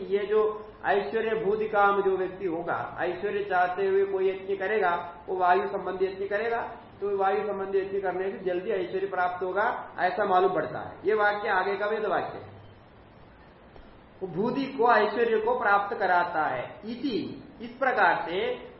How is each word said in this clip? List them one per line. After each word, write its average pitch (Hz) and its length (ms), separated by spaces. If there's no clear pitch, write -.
ये 202 180
जो 214 460
ऐश्वर्य 202 600
भूति 214 220
काम 202 340
जो 190 160
व्यक्ति 185 280
होगा, 160 540
ऐश्वर्य 196 440
चाहते 185 440
हुए 196 180
कोई 190 240
यज्ञ 190 260
करेगा, 190 580
वो 185 80
वायु 185 300
संबंधी 185 380
यज्ञ 190 200
करेगा, 226 360
तो 202 160
वायु 202 300
संबंधी 196 320
यज्ञ 196 200
करने 190 320
से 226 60
जल्दी 185 320
ऐश्वर्य 190 380
प्राप्त 180 360
होगा, 202 560
ऐसा 185 260
मालूम 185 280
पड़ता 143 260
है। - 160
ये 208 80
वाक्य 208 360
आगे 196 260
का 202 100
वेद 214 200
वाक्य 170 320
है, - 220
वो 185 40
भूति 233 380
को, 240 260
ऐश्वर्य 220 480
को 240 200
प्राप्त 202 380
कराता 175 460
है। 127 200
इति, 220 580
इस 233 80
प्रकार 220 460
से 226 400